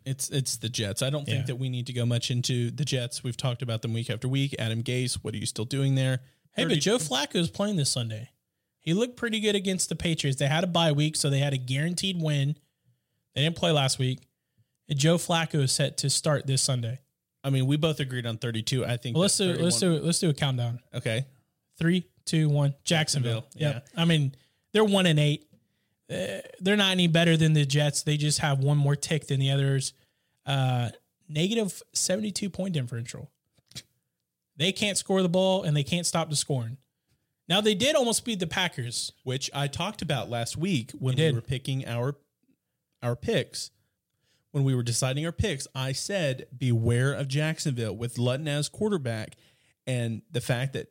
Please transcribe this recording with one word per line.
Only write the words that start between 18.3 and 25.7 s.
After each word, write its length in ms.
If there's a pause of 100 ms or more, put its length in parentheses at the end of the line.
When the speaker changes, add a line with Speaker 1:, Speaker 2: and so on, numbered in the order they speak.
Speaker 1:
thirty-two. 480
I 140
think 180
Speaker 2:
Well, 60
let's 160
Speaker 1:
that 180
Speaker 2:
do, 80
let's 160
Speaker 1:
thirty-one 220
Speaker 2:
do, 40
let's 120
do 100
a 60
countdown. 460 (140)
Speaker 1:
Okay. 300 (540)
Speaker 2:
Three, 280 (200)
two, 240
one. 240 (100)
Jacksonville. 560
Speaker 1:
Jacksonville, 320
Speaker 2:
Yep. 220
Speaker 1:
yeah. 80
Speaker 2:
I 20
mean, 300 (400)
they're 100
one 220
and 120
eight. 260 (640)